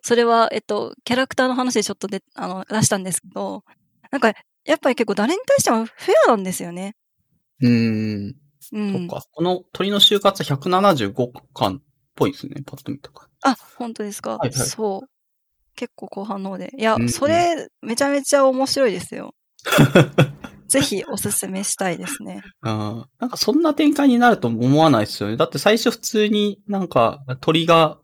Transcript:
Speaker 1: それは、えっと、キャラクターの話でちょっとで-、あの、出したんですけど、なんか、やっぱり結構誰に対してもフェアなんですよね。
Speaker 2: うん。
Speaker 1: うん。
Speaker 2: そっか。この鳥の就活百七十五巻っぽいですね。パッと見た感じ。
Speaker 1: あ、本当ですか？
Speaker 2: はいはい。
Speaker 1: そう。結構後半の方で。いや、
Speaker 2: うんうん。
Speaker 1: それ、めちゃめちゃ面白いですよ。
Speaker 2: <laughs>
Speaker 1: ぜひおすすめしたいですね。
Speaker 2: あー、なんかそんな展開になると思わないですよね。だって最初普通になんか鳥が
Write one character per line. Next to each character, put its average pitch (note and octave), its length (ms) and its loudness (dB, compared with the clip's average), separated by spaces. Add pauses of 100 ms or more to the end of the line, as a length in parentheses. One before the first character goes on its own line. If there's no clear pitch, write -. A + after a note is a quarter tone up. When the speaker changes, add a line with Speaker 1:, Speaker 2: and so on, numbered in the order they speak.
Speaker 1:
そ A#3+ 120 2
れ A#3 80 4
は、 A3+ 300 4
え A3 60 -4
っ - 20 -12
と、 G#3 420 -6
キ A#3 100 -2
ャ B3 40 0
ラ C4 100 0
ク - 80 -10
タ C4 100 2
ー - 40 0
の B3+ 60 -2
話 B3+ 180 -2
で G#3+ 100 0
ち - 80 -6
ょ G3 40 -8
っ - 20 -20
と - 100 -8
で-、 G3 160 -8 (120)
あ F3+ 120 -8
の、 F#3 220 -8
出 A3 140 0
し - 60 2
た G3+ 80 0
ん F#3 60 -6
で F#3 80 -8
す - 100 -6
け - 60 -20
ど、 G3 380 -10 (460)
な C#4 80 -4
ん - 20 0
か、 A3 120 2 (320)
や D4 100 2
っ - 40 -6
ぱ C#4+ 100 0
り B3 60 0
結 A#3 100 0
構 G3+ 100 -2
誰 A3+ 180 0
に G4 140 -2
対 C#5 120 4
し - 40 0
て G4+ 80 2
も A3+ 140 0
フ A3+ 60 -14
ェ - 40 -20 (320)
ア C#4+ 40 6
な A3+ 60 4
ん F#3+ 60 -4
で F#3 80 -4
す - 100 -6
よ F3 120 -10
ね。 F#3+ 220 -12 (680)
Speaker 2:
う A#2+ 80 4
ん。 A2 680 0 (380)
Speaker 1:
う - 60 -8
ん。 F#3+ 300 -4
Speaker 2:
そ - 80 -8
っ - 40 -10
か。 - 100 -20
こ - 100 -6
の F3+ 300 -2
鳥 G3 200 -4
の G3+ 100 0
就 G3+ 180 4
活 G3 240 2
百 C#3 260 -4
七 F#3 260 4
十 A2+ 140 -2
五 B2 220 -4 (220)
巻 G2 240 -2
っ - 40 -16 (340)
ぽ - 120 2
い - 60 -2
で - 40 -16
す - 100 -14
ね。 - 180 -14
パ - 100 -18
ッ - 80 -20
と - 80 -10
見 C#3 80 -10
た - 120 -20
感 - 180 -20
じ。 - 40 -20 (100)
Speaker 1:
あ、 C4+ 120 2 (220)
本 A#3 160 -10
当 A3 100 -10
で G#3 80 -10
す - 100 -14
か？ G#3+ 160 -8
Speaker 2:
は - 80 -4
い - 40 -2
は - 0 -
い。 - 40 -14 (140)
Speaker 1:
そ G3+ 380 -6
う。 - 40 -20 (640)
結 - 200 -12
構 - 120 -18
後 G3 180 -12
半 G3 180 -8
の F#3+ 80 -8
方 F#3+ 60 -10
で。 F#3 200 -12
い G#3+ 60 -6
や、 A3 120 2
Speaker 2:
う - 40 0
ん - 40 0
う - 20 0
ん。 A#2+ 40 -2
Speaker 1:
そ C4 180 -2
れ、 E4+ 420 0 (120)
め A3+ 140 -4
ち B3+ 60 0
ゃ C#4 80 2
め C#4+ 120 0
ち C#4 140 0
ゃ C#4 100 6
面 C4 220 2
白 C4+ 220 0
い - 20 -2
で F3+ 80 -6
す - 160 -14
よ。 - 180 -14 (300)
Speaker 2:
<laughs> - 1040 2
Speaker 1:
ぜ C4+ 140 2
ひ F#4 280 -4
お G#3 60 -8
す G3+ 160 -6
す - 160 -6
め F#3+ 160 -8
し - 120 -4
た F#3+ 160 -2
い E3 60 -6
で F3+ 100 -12
す G#3 160 -10
ね。 F#3 180 -14 (200)
Speaker 2:
あ A2+ 80 -6
ー、 G#2+ 360 -6 (140)
な A#3+ 80 -4
ん - 20 -4
か - 80 -10
そ - 160 0
ん D#4 80 4
な D#4 120 2
展 D4 200 4
開 C#4+ 160 4
に A#3+ 100 4
な A#3+ 100 6
る A3 80 4
と - 100 -2
思 B2 340 4
わ D#3+ 80 8
な A#2+ 120 6
い G#2+ 40 0
で - 60 -10
す - 120 -6
よ G2+ 60 -2
ね。 A2+ 80 -4
だ E3 80 2
っ - 40 -10
て D#3+ 100 -6
最 G#3+ 180 4
初 A3+ 140 0
普 - 60 -8
通 G#3+ 300 -2
に G#3 400 0
な G3+ 120 -2
ん F#3 80 -2
か - 360 0 (160)
鳥 E3 260 0
が E3 380 4